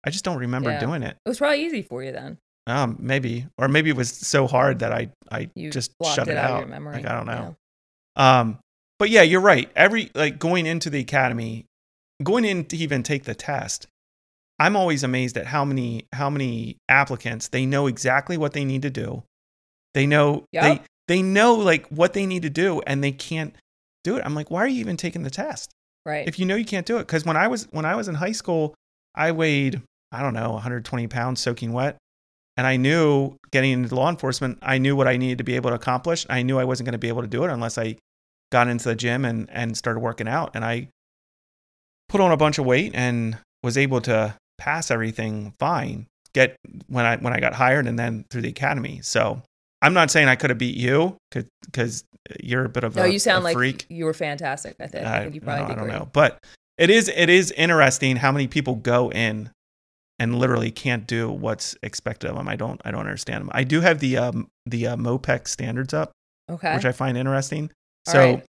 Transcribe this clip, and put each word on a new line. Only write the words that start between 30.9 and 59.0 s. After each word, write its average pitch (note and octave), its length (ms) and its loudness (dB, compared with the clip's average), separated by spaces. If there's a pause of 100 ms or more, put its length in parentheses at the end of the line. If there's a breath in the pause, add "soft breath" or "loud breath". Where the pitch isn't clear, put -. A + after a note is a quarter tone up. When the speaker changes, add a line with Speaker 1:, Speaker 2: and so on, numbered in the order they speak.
Speaker 1:
pounds B2 340 -4
soaking A#2+ 340 -4
wet. C3+ 240 -2 (580)
And B2+ 100 2
I C3 120 4
knew C#3 580 4 (160)
getting C3+ 200 4
into B2 220 0
law C3 140 2
enforcement, C3+ 540 -4
I C3 160 0
knew C#3 180 4
what C3+ 100 4
I B2+ 120 4
needed B2+ 180 -2
to B2 80 -6
be B2 120 -2
able B2+ 120 0
to A#2+ 80 0
accomplish. C3 540 -2
I B2+ 100 2
knew C3 180 2
I B2+ 60 2
wasn't B2 220 -2
gonna A#2 100 -4
be A#2 120 -4
able A#2 120 -2
to A2+ 80 -6
do A#2+ 160 0
it F3+ 60 0
unless A#2 260 -4
I A2+ 200 -4 (560)
got B2 160 4
into A#2+ 160 -2
the A#2 100 0
gym A#2+ 300 -2
and, A2+ 260 -4
and A#2 260 -6
started A2+ 220 -4
working A2+ 300 -4
out. D3+ 260 -4
And A2+ 100 -6
I A#2+ 220 -4 (1200)
put G3+ 120 2
on F#3 100 6
a D#3 60 6
bunch D3+ 220 2
of C#3+ 60 -2
weight B2+ 300 2
and A#2 420 -2 (280)
was B2 120 -2
able C3+ 260 2
to A2 340 0 (200)
pass D#3 360 -4
everything A2 680 -4
fine, D#3 480 -2 (260)
get C3 240 4 (300)
when B2 180 0
I, A#2 120 2
when A#2+ 160 -4
I A#2 80 0
got B2 140 2
hired C3 340 2
and A#2 100 -2
then A2+ 320 -4
through A#2+ 120 -6
the A#2 60 -4
academy. C#3 540 -4
So A2+ 400 -2 (400)
I'm D#3+ 120 6
not E3 180 4
saying D3+ 160 6
I B2+ 80 6
could C#3+ 140 0
have A#2 100 0
beat B2 160 -2
you C#3+ 400 2 (160)
'cause, - 120 -4 (280)
'cause A#2+ 320 -4 (360)
you're B2+ 240 0
a B2 40 -2
bit B2 160 -2
of - 120 -4
Speaker 2:
No, F#3 60 2
Speaker 1:
a, F3+ 60 6
Speaker 2:
you G3 100 2
sound F#3 240 2
Speaker 1:
a - 20 -4
Speaker 2:
like E3+ 100 0
Speaker 1:
freak. C3 340 0
Speaker 2:
you E3 160 -6
were D#3+ 100 0
fantastic. D3 680 -6
I - 60 -10
think, - 200 -8
I A2 120 -2
Speaker 1:
I, G#2 60 -2
Speaker 2:
think D3 100 -8
you D3+ 60 -12
probably C#3+ 220 -4
Speaker 1:
no, - 60 -6
Speaker 2:
did - 40 -6
Speaker 1:
I B2 40 -6
don't A2 120 -6
Speaker 2:
great. A2 100 -6
Speaker 1:
know. - 140 -8
But D3 260 4 (400 loud breath)
it E3+ 100 4
is, A3 260 6
it E3 140 4
is F3+ 240 8
interesting C#3 640 4
how C3+ 160 2
many C#3+ 160 0
people B2+ 280 -2
go A#2+ 340 2